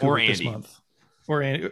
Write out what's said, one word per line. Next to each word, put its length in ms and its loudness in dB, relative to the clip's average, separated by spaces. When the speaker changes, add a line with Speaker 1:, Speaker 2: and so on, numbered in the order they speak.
Speaker 1:
Yeah, 60 4
or 100 4
Speaker 2:
Kubert 100 4
this 120 2
Speaker 1:
Andy. 120 -4
Speaker 2:
month. 280 -14
Or 160 0
Andy, 280 -4